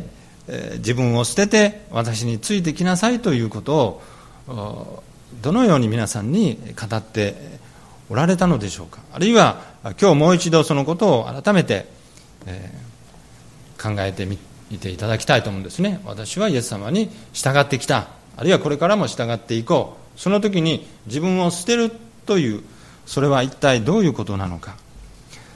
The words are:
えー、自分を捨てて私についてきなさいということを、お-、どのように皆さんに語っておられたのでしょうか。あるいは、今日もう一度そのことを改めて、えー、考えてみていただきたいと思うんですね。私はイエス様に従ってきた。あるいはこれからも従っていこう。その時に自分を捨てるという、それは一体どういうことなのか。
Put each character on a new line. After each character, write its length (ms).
え 260
ー、 40
自 180
分 220
を 60
捨 120
て 100
て 460
私 320
に 160
つ 160
い 80
て 100
き 100
な 140
さ 140
い 80
と 160
い 60
う 80
こ 120
と 140
を、 260
お-、 560
ど 80
の 140
よ 100
う 40
に 80
皆 200
さ 140
ん 100
に 260
語 220
っ 20
て 360
お 60
ら 100
れ 120
た 100
の 100
で 120
し 100
ょ 60
う 20
か。 140
あ 60
る 80
い 80
は、 260
今 80
日 60
も 140
う 60
一 140
度 140
そ 100
の 100
こ 120
と 240
を 60
改 280
め 100
て、 320
え 240
ー、 180
考 60
え 120
て 120
み 120
て 100
い 80
た 100
だ 100
き 80
た 120
い 60
と 60
思 100
う 20
ん 20
で 60
す 100
ね。 260
私 340
は 80
イ 80
エ 60
ス 80
様 200
に 200
従 260
っ 60
て 120
き 80
た。 220
あ 60
る 60
い 20
は 80
こ 100
れ 80
か 100
ら 80
も 120
従 240
っ 60
て 180
い 80
こ 340
う。 40
そ 100
の 120
時 200
に 260
自 140
分 220
を 100
捨 140
て 100
る 160
と 140
い 180
う、 60
そ 160
れ 60
は 160
一 120
体 280
ど 140
う 60
い 40
う 60
こ 120
と 120
な 100
の 100
か。 200